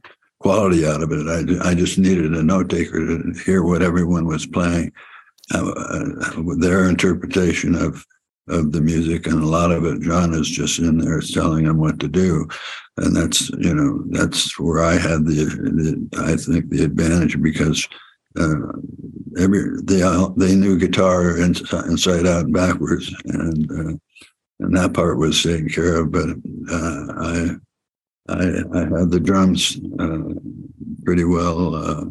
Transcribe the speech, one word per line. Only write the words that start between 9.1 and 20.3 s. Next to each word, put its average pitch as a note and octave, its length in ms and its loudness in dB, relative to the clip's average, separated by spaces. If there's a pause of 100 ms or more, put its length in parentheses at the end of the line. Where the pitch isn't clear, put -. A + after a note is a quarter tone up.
and D#2+ 160 0
a D#2 40 0
lot E2+ 240 2
of E2 140 0
it, D#2 180 -2
John E2+ 320 2
is D2+ 160 -2
just D2+ 300 -4
in E2 180 2
there D#2 220 0
telling D#2+ 440 0
them D#2 140 2
what D#2 220 0
to D2+ 80 -4
do, D#2+ 400 0 (480)
and - 200 2
that's, - 340 0
you - 220 0
know, D2 380 0
that's - 480 -2
where E2 240 0
I E2 120 2
had E2 320 2
the, D2+ 180 2
the, - 760 -2
I D#2+ 160 0
think, E2 320 -2
the E2+ 140 0
advantage, D#2+ 580 2
because, D#2 460 0 (500)
uh, D#2 180 0 (840)
every, F#2+ 460 2
they F#2+ 180 4
all, F#2 280 2